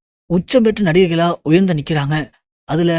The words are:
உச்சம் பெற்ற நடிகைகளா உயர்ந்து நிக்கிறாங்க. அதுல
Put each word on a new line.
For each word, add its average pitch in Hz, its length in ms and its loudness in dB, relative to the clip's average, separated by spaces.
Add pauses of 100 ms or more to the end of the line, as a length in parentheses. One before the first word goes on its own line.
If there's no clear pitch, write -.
(300)
உச்சம் 190 340 0
பெற்ற 214 200 0
நடிகைகளா 170 440 2 (160)
உயர்ந்து 180 300 2
நிக்கிறாங்க. 147 420 -4 (540)
அதுல 170 300 0